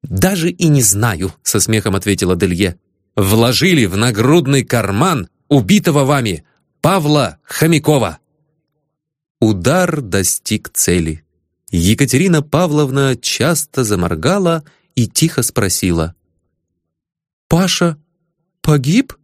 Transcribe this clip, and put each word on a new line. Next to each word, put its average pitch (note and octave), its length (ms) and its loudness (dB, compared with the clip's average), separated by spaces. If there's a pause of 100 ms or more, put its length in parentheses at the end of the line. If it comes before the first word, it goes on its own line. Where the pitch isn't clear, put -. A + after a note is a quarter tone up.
«Даже F3 480 -2
и F3 160 -2
не C#3+ 140 4
знаю», G2+ 600 -2
со - 180 -2
смехом G#2+ 360 -2
ответила F#2 400 0
Делье. F2+ 420 -2 (380)
«Вложили A#2 720 2
в F#2 120 -4
нагрудный B2+ 680 0
карман A2+ 680 -2 (180)
убитого D3 580 2
вами A#2 400 -2 (360)
Павла D3 640 0
Хомякова». D3+ 760 0 (1200)
Удар C#3 600 0
достиг G2+ 720 -4
цели. D#2+ 500 -2 (460)
Екатерина B2+ 720 2
Павловна C#3 760 0
часто - 680 -4
заморгала C3 800 -2 (320)
и A#2 120 0
тихо D#3+ 360 -2
спросила: F2 720 -2 (1300)
«Паша E3+ 500 0 (640)
погиб?» D#3 520 0 (100)